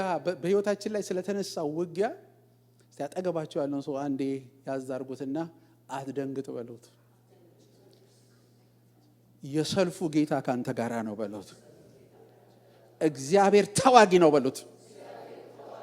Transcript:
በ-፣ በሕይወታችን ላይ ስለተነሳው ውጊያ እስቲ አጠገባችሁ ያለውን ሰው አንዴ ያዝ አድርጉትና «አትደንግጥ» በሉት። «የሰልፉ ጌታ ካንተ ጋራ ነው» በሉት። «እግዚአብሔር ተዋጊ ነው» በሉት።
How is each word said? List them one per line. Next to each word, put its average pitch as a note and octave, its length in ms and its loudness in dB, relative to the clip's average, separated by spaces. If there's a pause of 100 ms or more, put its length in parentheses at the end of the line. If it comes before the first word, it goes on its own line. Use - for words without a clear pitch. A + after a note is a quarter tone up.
(180)
በ-፣ E3+ 180 -4
በሕይወታችን G3+ 560 -2
ላይ G#3 100 -4
ስለተነሳው F#3 680 -6
ውጊያ E3+ 360 -2 (800)
እስቲ - 180 -16
አጠገባችሁ E3 540 -6
ያለውን C#3+ 260 -2
ሰው C#3+ 160 -6
አንዴ C#3 220 -4 (420)
ያዝ C3+ 240 -8
አድርጉትና C3 500 -8 (520)
«አትደንግጥ» C3+ 600 -8
በሉት። A#2+ 360 -12 (2500)
«የሰልፉ D#3 560 -2 (100)
ጌታ D3+ 320 0
ካንተ B2 320 -4
ጋራ A#2+ 280 -4
ነው» A2 160 -6
በሉት። G2+ 320 -8 (1500)
«እግዚአብሔር F#3+ 760 4
ተዋጊ A#3 440 8
ነው» E3 120 8
በሉት። C3+ 280 2 (1200)